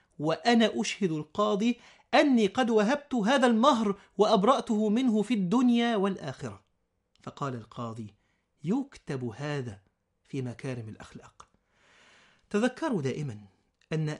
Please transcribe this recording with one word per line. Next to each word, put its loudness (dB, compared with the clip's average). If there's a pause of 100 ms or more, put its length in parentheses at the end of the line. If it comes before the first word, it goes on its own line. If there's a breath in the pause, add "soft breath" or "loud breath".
(200 soft breath)
"وأنا 2
أشهد -2
القاضي -2 (340 loud breath)
أني 4
قد 0
وهبت 0
هذا 2
المهر 2 (180 loud breath)
وأبرأته 2
منه 2
في -2
الدنيا 2
والآخرة." -4 (600)
فقال -8
القاضي: -12 (480)
"يكتب -6
هذا -8 (460)
في -8
مكارم -10
الأخلاق." -20 (1000 soft breath)
تذكروا -2
دائمًا -6 (540)
أن -2 (100)